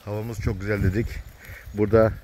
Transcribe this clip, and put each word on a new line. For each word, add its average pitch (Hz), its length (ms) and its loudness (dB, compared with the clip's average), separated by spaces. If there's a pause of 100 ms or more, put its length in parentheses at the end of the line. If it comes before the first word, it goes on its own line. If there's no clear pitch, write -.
havamız 110 340 -8
çok 101 220 -4
güzel 101 220 0
dedik. 95 240 2 (640)
Burada, 104 400 4 (100)